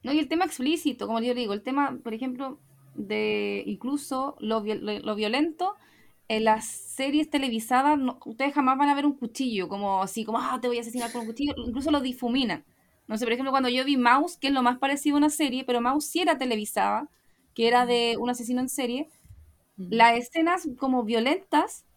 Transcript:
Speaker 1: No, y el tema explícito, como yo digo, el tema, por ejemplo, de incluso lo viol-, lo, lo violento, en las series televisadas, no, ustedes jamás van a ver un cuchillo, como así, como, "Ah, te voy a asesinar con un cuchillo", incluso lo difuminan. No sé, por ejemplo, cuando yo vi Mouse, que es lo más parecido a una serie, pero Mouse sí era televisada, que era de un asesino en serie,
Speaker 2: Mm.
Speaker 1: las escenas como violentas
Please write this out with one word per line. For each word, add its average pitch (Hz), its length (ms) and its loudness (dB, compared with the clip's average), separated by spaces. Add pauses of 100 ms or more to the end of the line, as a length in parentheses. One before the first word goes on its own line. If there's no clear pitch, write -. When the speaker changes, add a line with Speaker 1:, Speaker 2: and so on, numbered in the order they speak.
Speaker 1:
No, 247 100 -4
y 302 60 2
el 285 100 0
tema 339 180 0
explícito, 277 600 -2
como 226 140 -2
yo 247 140 0
digo, 233 180 -2
el 208 100 -4
tema, 269 400 -2
por 220 120 -6
ejemplo, 262 440 -6 (360)
de 208 720 -2
incluso 262 720 -4
lo 220 220 0
viol-, 214 180 -4
lo, 208 200 -4
lo 214 140 -4
violento, 302 600 0 (540)
en 220 160 0
las 220 220 4
series 294 640 -2
televisadas, 262 680 2
no, 254 260 -2
ustedes 269 300 -4
jamás 262 240 2
van 285 100 4
a 285 60 4
ver 277 100 -2
un 285 120 4
cuchillo, 226 520 -4
como 196 320 0
así, 202 240 -4
como, 220 140 -2
"Ah, 254 240 -2
te 247 60 0
voy 240 100 0
a - 40 -4
asesinar 233 280 -6
con 240 120 -6
un 220 40 -8
cuchillo", 277 300 -4
incluso 254 340 -4
lo 294 100 4
difuminan. 247 640 -2 (440)
No 214 100 -4
sé, 247 80 -2
por 226 60 0
ejemplo, 262 180 -2
cuando 262 180 2
yo 254 160 0
vi 277 120 2
Mouse, 254 420 4
que - 80 -4
es 277 60 2
lo 262 100 2
más 247 160 2
parecido 277 380 0
a - 20 6
una 302 120 6
serie, 262 340 -2
pero 240 160 0
Mouse 269 260 0
sí 330 140 -2
era 330 180 2
televisada, 214 680 0 (460)
que 226 120 2
era 240 180 6
de 233 340 2
un 240 120 -2
asesino 247 300 -4
en 254 80 -2
serie, 254 400 -4 (680)
Speaker 2:
Mm. 185 140 -12
Speaker 1:
las 233 280 6
escenas 330 500 0 (100)
como 254 240 0
violentas 277 840 0 (120)